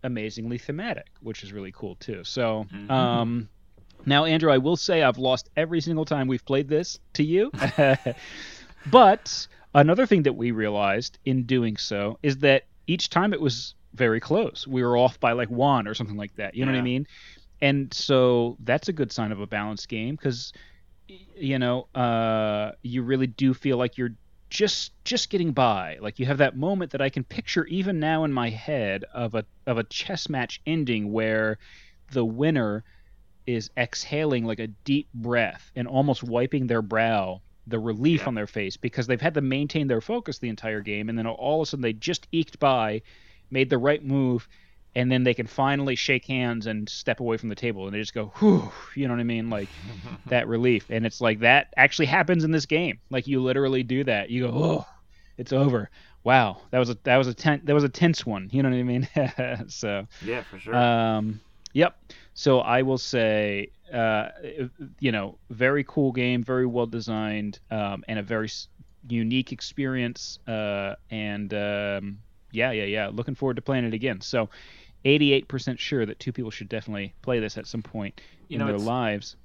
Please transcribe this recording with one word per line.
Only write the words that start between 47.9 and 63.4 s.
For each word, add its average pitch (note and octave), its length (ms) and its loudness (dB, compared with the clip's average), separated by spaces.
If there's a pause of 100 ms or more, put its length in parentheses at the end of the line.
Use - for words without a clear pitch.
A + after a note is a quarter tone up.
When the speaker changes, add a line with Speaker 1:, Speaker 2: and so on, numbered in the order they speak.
Speaker 1:
they G#2 60 -4
just G#2+ 140 -8
go, A2 140 -6 (100)
"Whew," F3 340 4 (240)
you C#3 120 -2
know A#2+ 60 -2
what A#2+ 60 -2
I A#2+ 40 -2
mean? A#2 260 -2
Like, G#2 200 -6 (240)
Speaker 2:
<laughs> A#2 320 -14
Speaker 1:
that A#2+ 220 0
relief. A#2 420 2
And A2+ 160 -2
it's - 140 -6
like, A2 200 2
that B2 360 6
actually C#3 300 6
happens E3 380 2
in D#3 80 0
this D#3 140 0
game. D#3 340 -2 (100)
Like, C3 180 -4
you C3+ 140 0
literally C3 420 2
do B2+ 200 -2
that. G#2+ 260 0
You B2 180 -2
go, A#2 60 -4
"Oh, D3+ 320 0 (520)
it's B2+ 140 -6
over. C3 380 2 (340)
Wow, A#2 380 6 (100)
that B2+ 80 2
was A#2+ 100 2
a, A2+ 140 -6
that B2+ 140 6
was B2+ 100 4
a A#2 60 -4
ten-, D3 300 0
that D3 100 2
was D3 100 4
a C#3 60 2
tense - 360 2
one." F#2+ 260 -6
You C3+ 100 2
know C3 80 2
what B2+ 80 0
I B2 60 0
mean? B2 300 -2
<laughs> B2+ 540 -2
So, G2+ 380 -6 (140)
Speaker 2:
Yeah, A2+ 220 -8
for F#2+ 160 -18
sure. A2 180 -4
Speaker 1:
um, A2+ 640 2 (340)
yep. - 240 2 (360)
So C3 260 4
I A#2+ 220 2
will C3 160 0
say, G#2+ 760 0 (200)